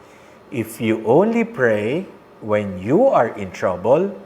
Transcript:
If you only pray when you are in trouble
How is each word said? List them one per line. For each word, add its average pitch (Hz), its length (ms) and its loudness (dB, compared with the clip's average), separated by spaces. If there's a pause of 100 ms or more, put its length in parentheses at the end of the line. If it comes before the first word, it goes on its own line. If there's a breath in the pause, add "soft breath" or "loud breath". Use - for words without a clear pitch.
(500 loud breath)
If 117 320 -8
you 110 240 0
only 220 400 4
pray 123 640 0 (320)
when 101 400 -2
you 160 320 2
are 123 240 2
in 95 160 -8
trouble 113 560 0 (160)